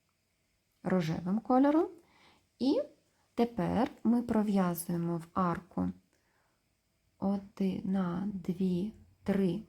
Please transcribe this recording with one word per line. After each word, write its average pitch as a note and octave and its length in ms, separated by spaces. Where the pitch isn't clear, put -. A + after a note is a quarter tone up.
рожевим F3+ 560
кольором. D4 500
І E4 220
тепер G#3+ 540
ми A#3+ 180
пров'язуємо F#3 960
в E3 160
арку F3+ 580
одна, F#3+ 1120
дві, F#3 600
три G3 460